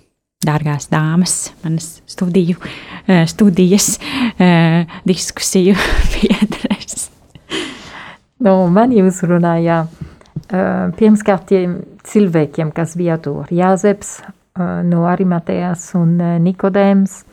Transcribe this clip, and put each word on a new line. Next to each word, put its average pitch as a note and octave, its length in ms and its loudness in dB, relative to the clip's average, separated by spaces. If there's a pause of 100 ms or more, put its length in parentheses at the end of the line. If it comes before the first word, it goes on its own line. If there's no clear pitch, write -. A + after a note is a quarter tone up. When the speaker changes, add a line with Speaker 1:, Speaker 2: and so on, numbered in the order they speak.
(460)
Speaker 1:
dārgās D3 420 -2
dāmas, D#3+ 640 -2 (140)
manas D#3+ 260 -4 (180)
studiju, F3 540 -2 (460)
eh, F3 200 4
studijas, F#3 720 2 (400)
eh, E3+ 480 4 (180)
diskusiju F#3 720 0 (200)
<laughs> - 180 2
biedres? - 960 -2 (1300)
Speaker 2:
Nu, F#3+ 320 2
mani A3 320 4
uzrunāja, E3+ 840 0 (640)
eh, F#3 460 -2
pirmkārt G#3 540 2
tiem F3+ 260 0 (280)
cilvēkiem, D#3+ 680 0
kas E3 240 -6
bija E3+ 220 -2
tur. D3 320 -8
Jāzeps, F#3+ 720 0
eh, F3 640 -8
no F3 220 0
Arimatejas F3+ 920 -2
un, E3+ 260 2
eh, E3+ 180 -2
Nikodēms. G3 920 0